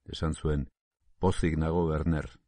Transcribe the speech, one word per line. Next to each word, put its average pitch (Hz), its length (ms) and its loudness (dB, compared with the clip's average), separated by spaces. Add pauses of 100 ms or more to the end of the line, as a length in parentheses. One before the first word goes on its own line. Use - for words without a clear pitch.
Esan 78 280 -4
zuen, 73 340 -2 (520)
"Pozik 82 380 2
nago, 82 300 2
Werner. 78 400 0 (200)